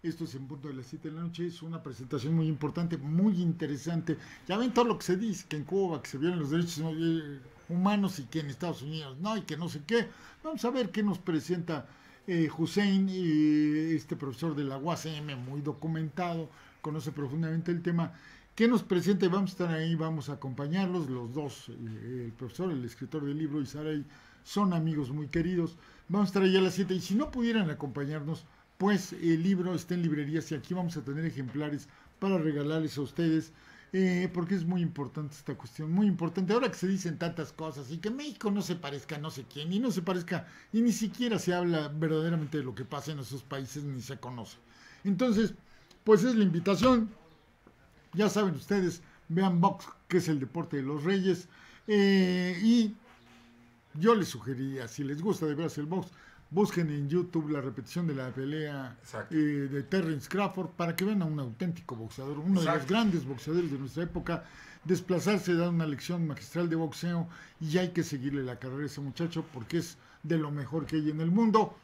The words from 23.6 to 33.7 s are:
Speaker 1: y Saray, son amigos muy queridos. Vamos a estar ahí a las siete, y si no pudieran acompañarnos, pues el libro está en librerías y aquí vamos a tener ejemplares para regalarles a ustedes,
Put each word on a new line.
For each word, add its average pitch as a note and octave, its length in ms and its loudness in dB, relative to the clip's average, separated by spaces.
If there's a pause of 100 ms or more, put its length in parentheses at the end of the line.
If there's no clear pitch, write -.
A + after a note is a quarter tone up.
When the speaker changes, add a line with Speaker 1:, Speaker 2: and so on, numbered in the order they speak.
Speaker 1:
y C3 40 -2
Saray, D3+ 400 -6 (380)
son G3+ 300 2
amigos D#3 380 0
muy D3 160 -6
queridos. E3+ 480 0 (320)
Vamos G3 200 4
a - 20 0
estar G3 140 4
ahí F#3+ 120 6
a F#3+ 60 8
las F#3 140 4
siete, F#3 180 2
y F3+ 80 0
si G3 140 -2
no D4+ 160 2
pudieran A3+ 380 2
acompañarnos, C#3+ 760 -4 (320)
pues G3 340 2
el E3 320 2
libro F3+ 320 2
está F3+ 200 -2
en F3 80 0
librerías D#3 480 0
y D#3 40 -2
aquí C#3 180 -6
vamos F3 220 -2
a D3+ 80 -4
tener C#3+ 220 -4
ejemplares C#3 640 -4 (300)
para F#3+ 180 2
regalarles D3+ 600 0
a D3 40 -2
ustedes, D#3+ 500 2 (400)